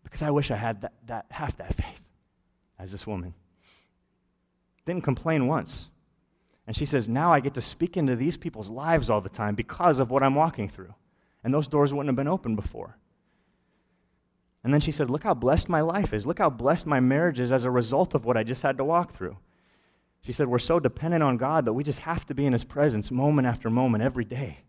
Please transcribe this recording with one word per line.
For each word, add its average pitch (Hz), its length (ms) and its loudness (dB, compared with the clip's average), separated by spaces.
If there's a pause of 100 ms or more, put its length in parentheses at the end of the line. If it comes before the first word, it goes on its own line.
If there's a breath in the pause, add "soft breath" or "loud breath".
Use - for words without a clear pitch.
Because - 180 -10
I 151 80 -2
wish 143 220 0
I 107 40 -2
had 110 260 -6
that, - 100 -12 (140)
that, 113 240 -10
half - 260 -8
that - 180 -8
faith - 300 -8 (760)
as 92 140 -14
this 101 160 -12
woman. 90 260 -8 (1500 soft breath)
Didn't 175 160 -4
complain 143 460 0
once. 127 420 -4 (760)
And 113 80 -8
she 151 100 -2
says, 127 240 0
"Now 151 240 2
I 147 80 6
get 135 140 -4
to 123 60 -6
speak - 360 -4
into 135 200 2
these 139 200 -2
people's 110 340 -10
lives 139 400 0
all 107 100 4
the 92 80 -10
time 104 260 -4
because 147 440 2
of 123 120 2
what 131 120 4
I'm 135 120 4
walking 147 340 0
through. - 260 -16 (500)
And 123 80 0
those 147 160 2
doors 143 240 2
wouldn't 143 160 -2
have 127 80 2
been 139 100 -2
open 147 300 -2
before." - 400 -8 (1700)
And 127 80 2
then 151 80 6
she 160 100 0
said, 139 200 -2
"Look 151 120 -2
how 208 120 0
blessed 135 340 2
my 165 120 2
life 170 320 0
is. 104 140 -4
Look 170 120 -2
how 170 120 4
blessed 131 360 0
my 147 120 2
marriage 135 400 2
is 123 140 0
as 127 120 2
a 127 60 0
result 123 440 0
of 117 100 0
what 120 120 2
I 110 60 2
just 120 200 -4
had 135 160 0
to 135 60 0
walk 170 280 0
through." 95 240 -10 (880)
She 123 100 -8
said, 135 160 0
"We're 120 100 2
so 165 220 2
dependent 156 420 0
on 131 140 4
God 139 300 0
that 110 60 0
we 135 120 -2
just 143 160 -4
have 165 260 -6
to 139 80 -8
be 139 120 0
in 131 60 4
his 120 120 2
presence 139 460 0
moment 135 360 2
after 117 240 -2
moment 117 320 2
every 123 220 0
day." 117 440 -8